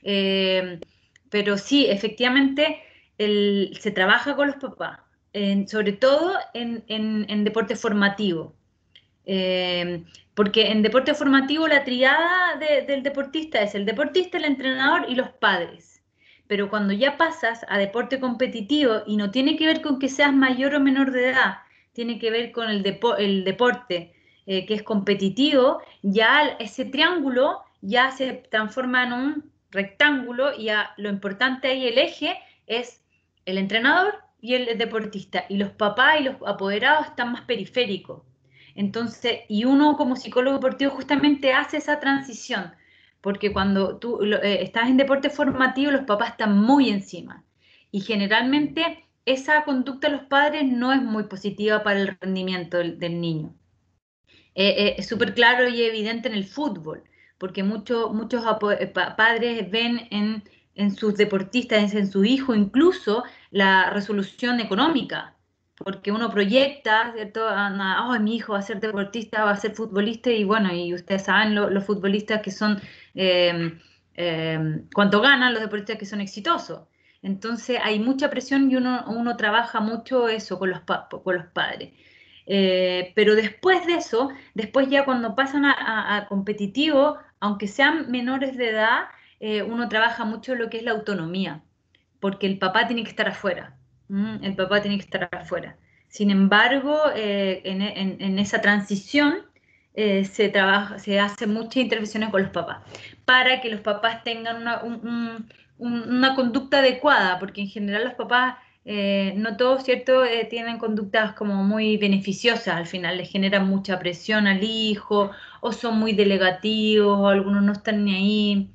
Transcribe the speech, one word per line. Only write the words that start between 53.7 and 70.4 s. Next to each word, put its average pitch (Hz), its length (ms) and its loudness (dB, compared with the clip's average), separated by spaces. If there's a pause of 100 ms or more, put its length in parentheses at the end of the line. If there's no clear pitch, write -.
Eh, 196 220 2
eh, 202 200 0
es 196 100 -8
súper 208 260 -2
claro 247 340 4
y 233 160 0
evidente 226 460 -2
en 220 60 -6
el 196 100 -4
fútbol, 185 580 -8 (340)
porque 190 260 -6
mucho, 220 500 -2
muchos 226 320 -4
apo-, 214 260 0
eh, 190 160 0
pa-, 180 300 -4
padres 226 520 2
ven 233 420 -2
en, 208 320 -2 (320)
en 202 200 0
sus 208 200 0
deportistas, 208 800 0
en 202 160 0
su 196 140 2
hijo, 262 320 2
incluso 240 680 2 (260)
la 190 400 4
resolución 208 720 -4
económica, 220 760 -2 (480)
porque 196 280 -6
uno 226 180 -2
proyecta, 226 840 2
¿cierto? 220 340 -6
Anda, 196 520 -2
"Ay, 240 200 -2
mi 214 160 0
hijo 214 180 -6
va 196 60 -2
a - 20 -4
ser 202 180 -8
deportista, 208 640 -4
va 208 60 2
a 196 60 0
ser 214 180 -6
futbolista", 220 560 -4
y 220 120 2